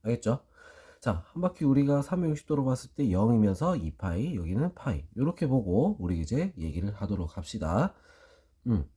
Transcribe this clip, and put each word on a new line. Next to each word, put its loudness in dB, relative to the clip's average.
알겠죠? -2
자, -2
한 -8
바퀴 -2
우리가 4
삼백육십 -2
도로 0
봤을 -2
때 0
영이면서 4
이 -4
파이, -4
여기는 -2
파이. -6
요렇게 -2
보고 2
우리 -2
이제 -2
얘기를 -4
하도록 -4
합시다. -2
음. 2